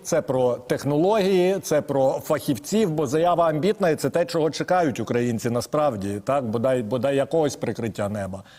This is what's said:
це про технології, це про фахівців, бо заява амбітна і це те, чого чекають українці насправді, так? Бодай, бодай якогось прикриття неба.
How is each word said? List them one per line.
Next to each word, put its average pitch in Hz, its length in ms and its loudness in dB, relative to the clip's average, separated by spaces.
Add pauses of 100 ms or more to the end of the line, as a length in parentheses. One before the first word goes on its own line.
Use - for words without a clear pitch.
це 160 180 0
про 127 340 2
технології, 180 1080 2
це 151 180 0
про 139 440 0
фахівців, 160 680 0
бо 156 160 0
заява 165 420 2
амбітна 175 400 0
і 151 60 2
це 139 140 0
те, 170 160 0
чого 165 260 0
чекають 165 480 0
українці 120 500 -2
насправді, 113 760 -2
так? 135 240 0
Бодай, 127 340 0
бодай 127 320 -2
якогось 139 400 0
прикриття 110 540 -4
неба. 98 340 -8 (160)